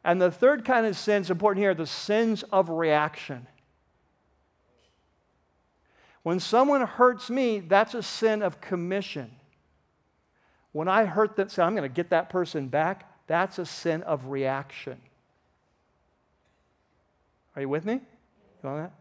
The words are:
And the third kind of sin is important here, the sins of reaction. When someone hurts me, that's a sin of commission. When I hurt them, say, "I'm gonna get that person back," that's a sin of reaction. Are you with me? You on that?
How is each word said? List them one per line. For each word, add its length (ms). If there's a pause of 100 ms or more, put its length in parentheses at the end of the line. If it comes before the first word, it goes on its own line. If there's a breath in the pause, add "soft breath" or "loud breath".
And 160
the 100
third 340
kind 200
of 120
sin 260
is 80
important 320
here, 120
the 120
sins 580
of 240
reaction. 760 (2750 soft breath)
When 180
someone 460
hurts 440
me, 300
that's 340
a 80
sin 400
of 180
commission. 760 (1400)
When 160
I 160
hurt 320
them, 120
say, 140
"I'm 120
gonna 140
get 220
that 200
person 380
back," 400 (180)
that's 320
a 80
sin 360
of 240
reaction. 760 (2500)
Are 80
you 60
with 160
me? 160 (640)
You 60
on 100
that? 220